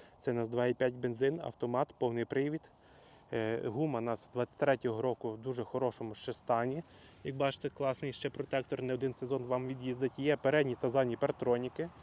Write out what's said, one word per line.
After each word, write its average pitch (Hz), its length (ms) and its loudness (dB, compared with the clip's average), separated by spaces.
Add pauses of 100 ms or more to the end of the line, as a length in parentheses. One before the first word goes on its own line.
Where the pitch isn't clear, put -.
(180)
Це - 120 -2
у 120 40 0
нас 117 140 0
два 120 180 2
і 123 80 2
п'ять 123 200 2
бензин, 127 460 0
автомат, 127 580 -2
повний 117 260 0
привід. 147 460 -2 (640)
Е, 113 340 0
гума 131 300 0
у 113 40 -2
нас 117 300 -2
двадцять - 260 -2
третього 117 440 2
року 120 280 -2
в 110 80 -8
дуже 123 260 -4
хорошому 117 500 -2
ще - 180 -8
стані. 127 520 0 (400)
Як 139 120 -6
бачите, 139 320 0
класний 135 440 -2
ще - 180 -4
протектор, 135 520 -2
не 127 120 0
один 127 200 -2
сезон 127 280 -2
вам 127 240 0
від'їздить. 127 520 -2
Є 143 180 4
передні 135 380 4
та 127 140 0
задні 123 280 4
партроніки, 127 720 0 (120)